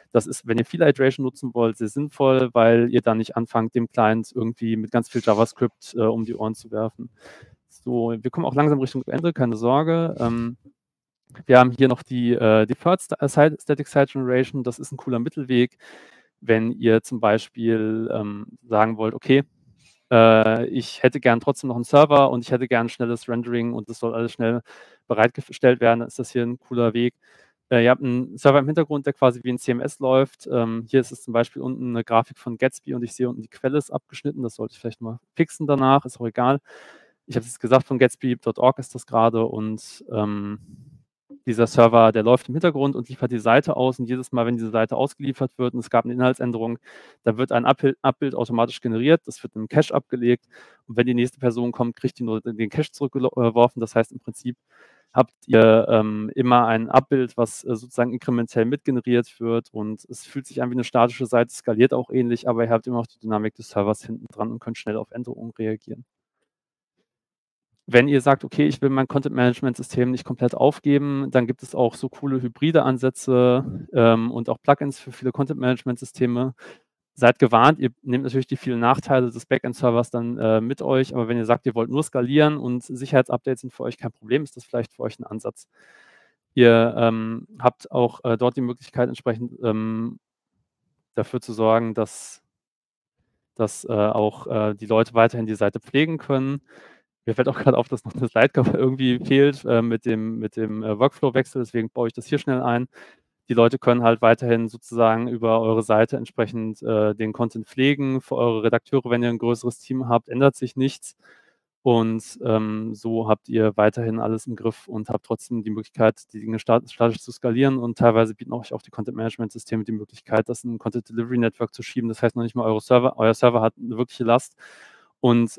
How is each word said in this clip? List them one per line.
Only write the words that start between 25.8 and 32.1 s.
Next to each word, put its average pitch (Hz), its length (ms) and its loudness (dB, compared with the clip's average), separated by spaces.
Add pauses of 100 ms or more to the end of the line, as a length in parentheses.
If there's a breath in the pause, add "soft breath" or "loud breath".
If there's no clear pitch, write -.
werden, 117 200 4
dann 117 80 -8
ist - 100 -18
das 123 120 -8
hier 123 120 -4
ein 120 160 -4
cooler 120 340 -2
Weg. 120 220 0 (560 soft breath)
Äh, 117 140 4
ihr 123 60 6
habt 127 120 2
einen 123 340 -4
Server 139 220 6
im 135 80 0
Hintergrund, 151 400 -2
der 139 80 -4
quasi 123 280 2
wie 123 80 -4
ein 123 80 -4
C - 140 -4
M 120 80 -2
S 139 200 -8
läuft. 131 460 0
Ähm, 117 400 -2
hier 135 140 2
ist 123 120 -6
es 123 100 -18
zum 120 100 -14
Beispiel 120 300 -2
unten 123 340 -6
eine 117 80 -4
Grafik 117 340 0